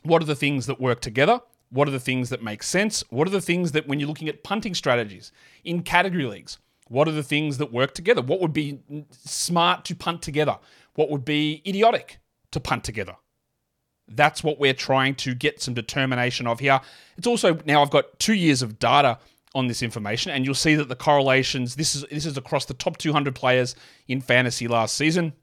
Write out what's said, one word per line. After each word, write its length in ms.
What 200
are 40
the 100
things 300
that 140
work 200
together? 400
What 180
are 40
the 80
things 300
that 120
make 200
sense? 480
What 160
are 60
the 80
things 320
that, 160
when 100
you're 100
looking 200
at 160
punting 300
strategies 580
in 180
category 440
leagues, 320
what 220
are 40
the 120
things 340
that 140
work 200
together? 300
What 180
would 120
be 260
smart 760
to 100
punt 260
together? 360
What 160
would 140
be 420
idiotic 540
to 80
punt 240
together? 320
That's 360
what 140
we're 160
trying 420
to 180
get 260
some 140
determination 720
of 140
here. 200
It's 100
also, 380
now 180
I've 80
got 280
two 160
years 280
of 160
data 400
on 140
this 140
information, 500
and 120
you'll 100
see 200
that 140
the 80
correlations, 800
this 180
is, 160
this 160
is 100
across 300
the 80
top 240
two 140
hundred 220
players 400
in 140
fantasy 480
last 280
season. 360